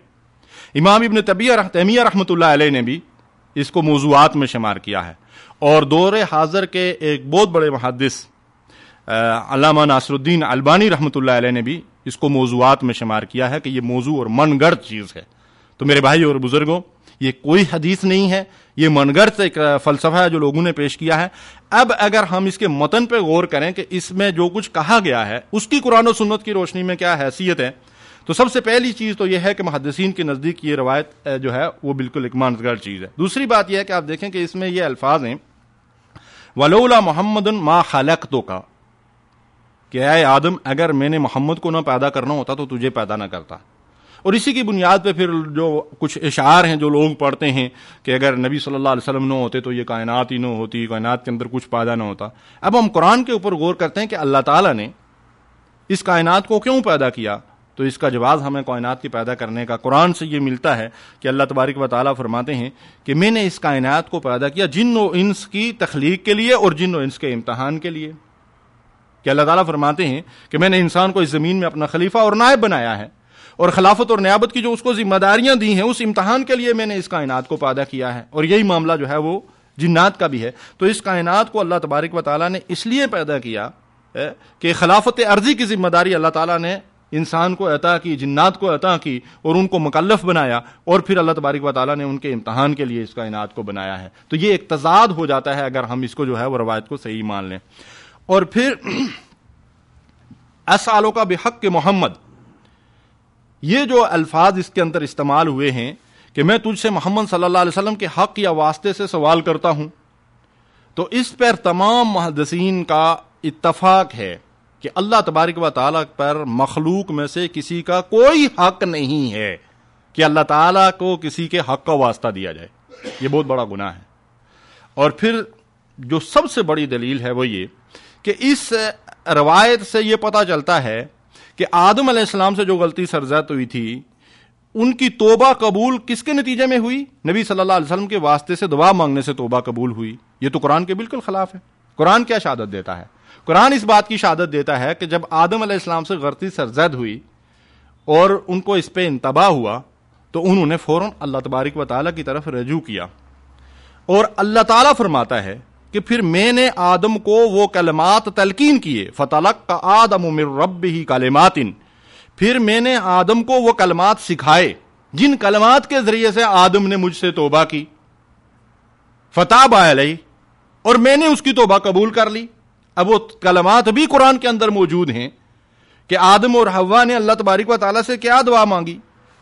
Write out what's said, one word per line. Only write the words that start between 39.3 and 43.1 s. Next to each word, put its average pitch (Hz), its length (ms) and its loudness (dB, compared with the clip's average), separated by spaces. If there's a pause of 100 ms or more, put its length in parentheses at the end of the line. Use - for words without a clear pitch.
کہ 127 140 -4
اے 156 200 4
آدم، 143 400 4
اگر 156 280 -2
میں 139 160 0
نے 156 100 0
محمد 139 360 -2
کو 165 160 -6
نہ 160 80 -2
پیدا 143 320 -2
کرنا 139 240 -4
ہوتا 135 200 -6
تو 139 120 -8
تجھے 127 240 -4
پیدا 107 260 -4